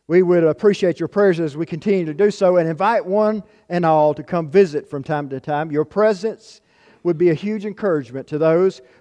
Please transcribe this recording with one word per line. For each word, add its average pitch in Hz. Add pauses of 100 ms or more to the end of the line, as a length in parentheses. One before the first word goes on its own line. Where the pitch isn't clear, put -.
We 175
would 175
appreciate 180
your 165
prayers 190
as 147
we 160
continue 180
to 151
do 202
so, 180
and 160
invite 190
one 214 (280)
and 175
all 151
to 151
come 165
visit 156
from 139
time 143
to 131
time. 151
Your 151
presence 208 (440)
would 170
be 175
a 156
huge 208
encouragement 147
to 151
those 165 (180)